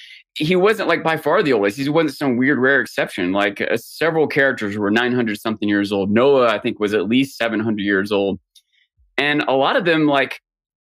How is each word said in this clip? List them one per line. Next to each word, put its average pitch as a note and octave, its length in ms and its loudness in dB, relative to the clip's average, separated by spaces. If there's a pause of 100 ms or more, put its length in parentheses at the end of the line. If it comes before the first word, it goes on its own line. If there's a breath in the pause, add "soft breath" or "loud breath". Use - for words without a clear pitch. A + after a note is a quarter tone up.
(360 loud breath)
he D#3 200 0
wasn't, F#3+ 340 2
like, E3 140 0
by D#3+ 140 0
far D#3 240 0
the D3 120 2
oldest. G2+ 260 0
He C#3 100 -2
wasn't D#3 260 0
some C3 220 -2
weird, C3+ 220 2
rare C3 220 4
exception. G#2 520 -4
Like, G2+ 260 0
uh, - 180 -2
several D#3+ 500 -2
characters A2 500 -2
were G2+ 140 0
nine B2 240 0
hundred A2 240 -2
something G#2+ 280 -4
years G2+ 240 0
old. G2 200 0
Noah, B2+ 380 4
I G#2 100 0
think, A2+ 200 -6
was G#2 140 0
at G2 160 0
least C3 280 0
seven A2 220 -2
hundred G#2+ 240 -2
years G2+ 280 0
old. G2 280 0 (760 soft breath)
And D3 280 0
a - 100 -2
lot C#3+ 220 2
of A3 100 0
them, D#3 220 2
like, C3+ 320 0 (500)